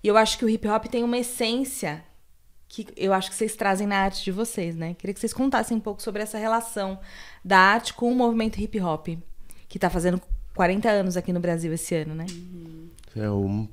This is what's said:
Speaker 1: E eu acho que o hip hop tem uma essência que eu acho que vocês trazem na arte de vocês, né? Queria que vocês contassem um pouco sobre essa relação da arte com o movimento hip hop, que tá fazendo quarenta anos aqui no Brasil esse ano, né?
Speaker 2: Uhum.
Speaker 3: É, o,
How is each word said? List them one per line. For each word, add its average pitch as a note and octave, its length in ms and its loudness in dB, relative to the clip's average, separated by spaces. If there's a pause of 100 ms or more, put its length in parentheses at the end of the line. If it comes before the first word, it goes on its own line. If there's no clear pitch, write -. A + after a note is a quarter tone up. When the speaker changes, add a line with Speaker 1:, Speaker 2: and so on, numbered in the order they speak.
Speaker 1:
E G#3 60 -2
eu G#3 80 8
acho A3 220 6
que A#3+ 80 0
o A3 40 4
hip A3 180 0
hop G#3+ 180 2
tem A#3 180 0
uma A#3+ 140 0
essência A#3 840 -2 (680)
que - 260 -12
eu F#3+ 180 0
acho F#3+ 160 0
que - 60 -10
vocês - 200 -2
trazem G3+ 300 0
na G3+ 120 0
arte G3 260 0
de G3 80 -4
vocês, F#3 440 -4
né? E3 200 -6
Queria G3 180 -8
que - 60 -16
vocês A3 140 -4
contassem B3+ 420 0
um G#3+ 60 0
pouco G3+ 200 -6
sobre G#3 200 -4
essa G#3+ 160 -6
relação G#3+ 600 -2 (440)
da F#3+ 140 6
arte G3+ 360 6
com A#3+ 180 0
o B3 40 2
movimento A3+ 440 2
hip G#3 200 -2
hop, E3 280 -2 (600)
que - 100 -10
tá F#3 120 2
fazendo F3+ 320 2 (340)
quarenta G3 340 2
anos F#3 280 2
aqui F3+ 160 -2
no F3 80 0
Brasil E3+ 320 0
esse E3 220 -2
ano, D#3 200 -4
né? E3 140 -8
Speaker 2:
Uhum. E3 580 -14 (280)
Speaker 3:
É, G#2+ 140 -2
o, G2+ 420 0